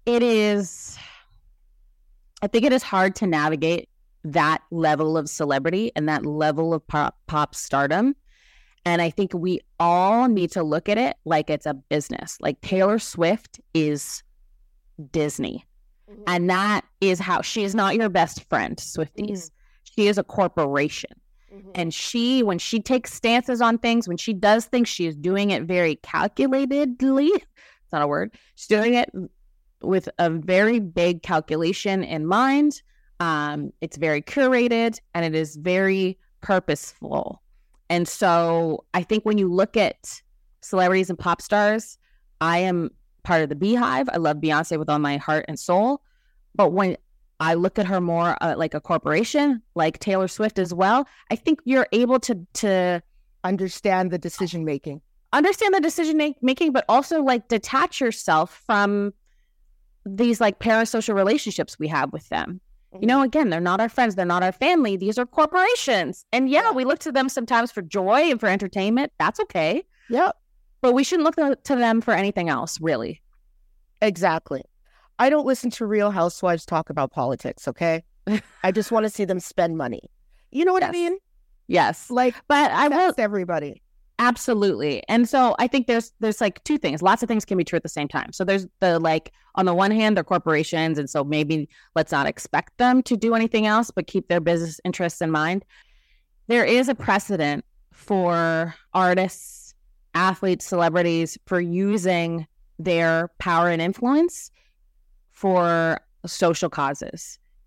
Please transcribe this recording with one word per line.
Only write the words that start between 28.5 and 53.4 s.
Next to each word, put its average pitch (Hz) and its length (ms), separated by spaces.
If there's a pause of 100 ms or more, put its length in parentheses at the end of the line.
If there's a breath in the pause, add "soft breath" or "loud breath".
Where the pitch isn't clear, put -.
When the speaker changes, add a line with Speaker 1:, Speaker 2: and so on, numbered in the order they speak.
Speaker 1:
She's - 120
doing 214 260
it 240 160 (720)
with 185 260 (100)
a 170 120
very 185 500
big 175 440
calculation 170 840
in 156 200
mind. 269 560 (380)
Um, 147 600
it's 160 160
very 151 240
curated 240 760 (160)
and 170 120
it 156 100
is 151 220
very 185 600 (240)
purposeful. - 1000 (480)
And 175 160
so 170 800 (100)
I 180 80
think 214 220
when 214 140
you 190 100
look 180 300
at - 440 (400)
celebrities 185 480
and 175 80
pop 170 240
stars, 208 560 (440)
I 170 160
am 180 320 (340)
part 170 200
of 147 60
the 147 60
Beehive. 170 560
I - 60
love 151 200
Beyonce 156 400
with 151 120
all 147 100
my 143 160
heart 156 320
and 151 100
soul. 220 440 (520)
But 170 200
when 185 240 (420)
I 160 140
look 175 260
at 202 60
her 185 160
more, 170 420
uh, 160 140
like 160 160
a 151 80
corporation, 220 800 (140)
like 160 240
Taylor 190 280
Swift 214 320
as 180 140
well, 202 340 (240 soft breath)
I 240 60
think - 260
you're 262 300
able 240 260
to, 233 160 (200)
to 180 460 (440)